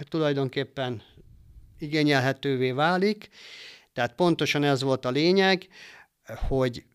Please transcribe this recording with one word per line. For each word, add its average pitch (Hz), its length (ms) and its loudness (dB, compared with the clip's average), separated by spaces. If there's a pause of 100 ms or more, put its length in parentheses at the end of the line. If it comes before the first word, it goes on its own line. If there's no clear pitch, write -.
tulajdonképpen 139 920 -2 (760)
igényelhetővé 139 920 0
válik. 180 580 0 (640)
Tehát 120 220 -4
pontosan 151 500 0
ez 139 180 2
volt 131 220 -2
a 127 60 -2
lényeg, 180 580 2 (800)
hogy 131 360 -2 (100)